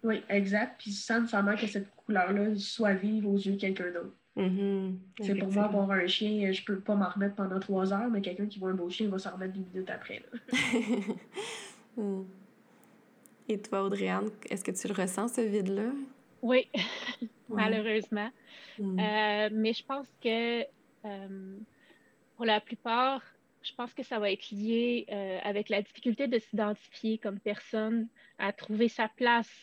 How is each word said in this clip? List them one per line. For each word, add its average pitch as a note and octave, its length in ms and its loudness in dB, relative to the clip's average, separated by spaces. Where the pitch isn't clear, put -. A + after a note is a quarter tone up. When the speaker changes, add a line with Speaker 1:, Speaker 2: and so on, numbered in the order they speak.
Speaker 1:
Oui, A3 280 2
exact. G3+ 500 2
Puis G#3 120 -8
sans A3+ 280 0
nécessairement G#3 360 2
que G#3+ 100 -2
cette G3+ 280 -4
couleur-là G3+ 600 2
soit G3+ 380 2
vive G#3 340 0
aux G3 80 4
yeux G3 160 2
de G3 80 0
quelqu'un F#3+ 320 0
d'autre. F3 240 -8
Speaker 2:
Mhm. F#3+ 640 0
Speaker 1:
C'est G3 140 0
pour F#3+ 180 0
moi, G#3 140 4
Speaker 2:
Effectivement. G3+ 180 4
Speaker 1:
voir G3 60 0
un F#3 160 4
chien, G#3 460 2
je F#3+ 120 -2
peux G3 160 -2
pas G#3 140 0
m'en F#3+ 160 2
remettre G3+ 240 0
pendant F#3+ 260 -2
trois F#3+ 320 0
heures, A3 180 0
mais G3+ 120 2
quelqu'un F#3+ 240 -4
qui G#3 120 -8
voit F#3 120 -2
un F#3 40 0
beau F3+ 140 -2
chien G3+ 220 0
va F#3+ 80 -2
s'en F#3+ 160 -6
remettre F#3+ 180 -6
deux F#3+ 120 -6
minutes F#3 160 -6
après, - 320 -10
là. A#3+ 60 -10
Speaker 2:
<laughs> A3+ 560 0
Hmm. G3 280 -4
Et G#3 120 -2
toi, G3 240 0
Audrey-Anne, G3 460 0
est-ce G3 140 -4
que - 60 0
tu - 180 -4
le G#3 60 -2
ressens, F#3+ 340 0
ce A#3+ 140 -2
vide-là ? G#3 480 0
Speaker 3:
Oui, B3+ 320 4
<laughs> A#3 460 -4
Speaker 2:
Ouais. A3 140 -4
Speaker 3:
malheureusement. G#3+ 680 0
Speaker 2:
Hmm. F#3+ 200 0
Speaker 3:
Euh, G#3+ 540 4
mais A3 200 2
je - 120 -6
pense C4+ 220 -6
que, A#3 400 0
euh, G3 520 -12
pour A#3 100 -2
la G#3+ 140 6
plupart, B3 600 0
je - 120 -10
pense A#3+ 200 -8
que C#4 80 -6
ça B3 160 -4
va G#3 120 2
être - 200 -4
lié, A3+ 640 0
euh, F#3+ 300 -4
avec G#3 260 -2
la G#3 140 2
difficulté B3 440 -2
de A#3+ 120 2
s'identifier G#3+ 800 -2
comme G3+ 200 -6
personne, A3 680 -2
à G3+ 140 0
trouver G#3+ 360 2
sa A3 200 0
place A#3 420 2